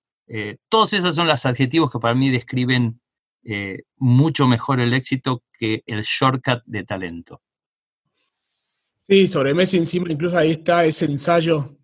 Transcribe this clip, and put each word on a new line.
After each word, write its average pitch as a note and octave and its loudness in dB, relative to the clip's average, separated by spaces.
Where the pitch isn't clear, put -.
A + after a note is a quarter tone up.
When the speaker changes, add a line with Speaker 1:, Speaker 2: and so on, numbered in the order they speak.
Speaker 1:
Eh, G#2 -10
todos A3 2
esos F3+ -2
son E3+ 0
los D3+ 0
adjetivos C3 0
que A#2+ -8
para A#2 0
mí C3+ 2
describen, B2 -2
eh, G2+ -10
mucho C3+ 4
mejor B2+ 2
el A#2+ 0
éxito C3 -4
que A2 -4
el G#2+ -6
shortcut B2+ 0
de G2+ -8
talento. F2 -12
Speaker 2:
Sí, G3 8
sobre C#3 0
Messi F3+ 2
encima E3+ -2
incluso E3+ -2
ahí D#3+ 4
está E3+ 2
ese D#3+ 0
ensayo D#3+ 0